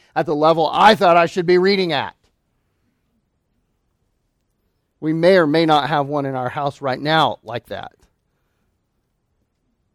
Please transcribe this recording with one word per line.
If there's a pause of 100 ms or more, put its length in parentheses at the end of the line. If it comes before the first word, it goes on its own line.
(160)
at
the
level
I
thought
I
should
be
reading
at." (2750)
We
may
or
may
not
have
one
in
our
house
right
now
like
that. (2000)